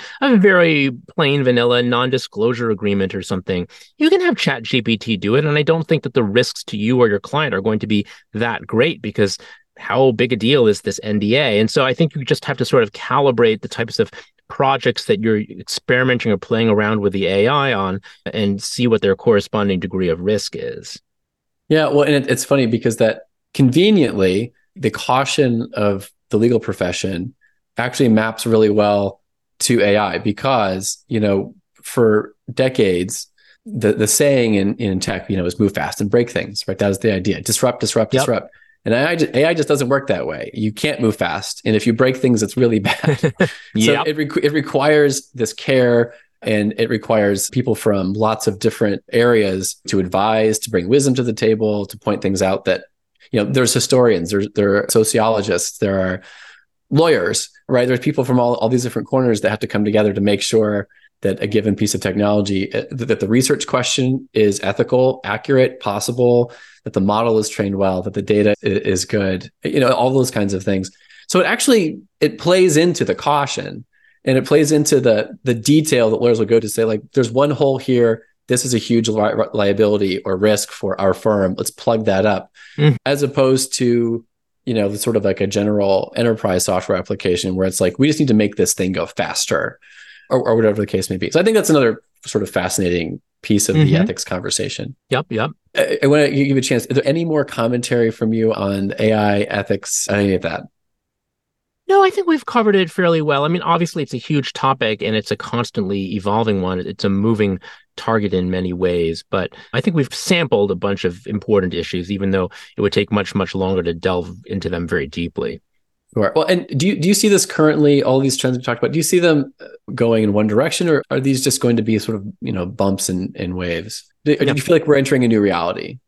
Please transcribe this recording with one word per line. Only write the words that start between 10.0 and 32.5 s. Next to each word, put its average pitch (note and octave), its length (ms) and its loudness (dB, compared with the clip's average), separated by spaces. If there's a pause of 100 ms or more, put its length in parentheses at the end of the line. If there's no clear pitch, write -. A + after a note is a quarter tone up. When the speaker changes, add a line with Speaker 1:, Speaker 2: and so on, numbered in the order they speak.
Speaker 1:
big A#2 180 0
a B2 60 0
deal A#2+ 300 2
is G#2 160 2
this - 200 -6
N G#2+ 160 -2
D G#2 180 2
A? B2 220 2
And A2 120 2
so C#3 140 0
I C3 100 0
think D#3+ 200 0
you C#3+ 100 -8
just - 200 -2
have C#3 140 -4
to B2+ 80 -2
sort C3 160 4
of G#2 100 -2
calibrate A#2+ 720 2
the G#2+ 60 -10
types - 300 -6
of A2 120 -2 (380)
projects C3+ 580 -2
that G#2+ 160 0
you're A2 180 0
experimenting B2 920 -2
or G2+ 60 2
playing A2+ 320 -2
around G#2+ 320 0
with G2+ 140 -2
the G2 120 -2
A G2 220 2
I C#3 240 0
on G2 280 -2 (260)
and G2+ 360 -4
see - 240 -4
what A2+ 140 2
their G2 160 2
corresponding G2+ 640 0
degree F#2 300 -4
of E2 100 -4
risk G2+ 340 -4
is. - 460 -12 (680)
Speaker 2:
Yeah, D#3 160 2
well, D3 160 2
and D3 100 2
it, C#3 180 0
it's B2 140 -2
funny C#3 220 2
because A2+ 320 0
that A2+ 240 0 (320)
conveniently, B2 1000 2 (240)
the A#2 140 -2
caution C3 840 0
of G2+ 380 -2 (180)
the - 80 0
legal A2+ 240 2
profession F#2+ 720 -6 (440)
actually B2 320 0
maps A2 340 0
really A2 260 4
well G#2 520 0 (380)
to A#2 200 2
A G2+ 160 4
I G2 220 0
because, G#2 920 -2
you A2+ 120 -2
know, G2 340 0 (280)
for G#2+ 520 0 (180)